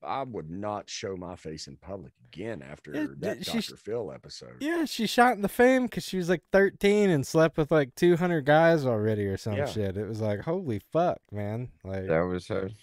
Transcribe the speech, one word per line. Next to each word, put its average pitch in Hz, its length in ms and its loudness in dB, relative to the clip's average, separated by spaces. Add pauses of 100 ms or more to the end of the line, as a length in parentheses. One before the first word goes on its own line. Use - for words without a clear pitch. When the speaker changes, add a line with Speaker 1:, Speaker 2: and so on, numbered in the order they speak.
Speaker 1:
I, 107 180 -6
I - 40 -6
would 92 260 -12
not 101 400 -8
show 98 260 -8
my 90 200 -12
face 80 320 -14
in 69 80 -18
public 87 340 -16 (220)
again 95 360 -10
after 76 240 -16
Speaker 2:
Yeah, 302 140 -6 (140)
Speaker 1:
that - 180 -6
Speaker 2:
d-, 185 60 -12
she 226 160 -6
sh- - 80 -8
Speaker 1:
Doctor - 120 -18
Phil 104 320 -8
episode. - 480 -18
Speaker 2:
Yeah, 320 260 -2
she 220 200 -4
shot 240 300 4
in 202 60 -4
the 196 60 2
fame 254 400 4
'cause - 140 -8
she - 140 -6
was, 175 120 -2
like, 175 220 2
thirteen 202 600 4
and 143 140 2
slept 160 320 2
with, 151 140 0
like, 147 240 2
two 175 220 6
hundred 165 280 0
guys 156 400 6
already 107 420 2
or 95 100 -2
some 107 180 -4
Speaker 1:
Yeah. 139 120 -2
Speaker 2:
shit. 98 300 -2
It 101 120 -4
was 110 120 -6
like, 104 200 -2
"Holy 165 400 -4
fuck, 165 380 0 (120)
man." 104 380 -6 (160)
Like, 95 240 -6
Speaker 3:
That 80 140 2
was 90 260 -4
her. 98 220 -4 (120)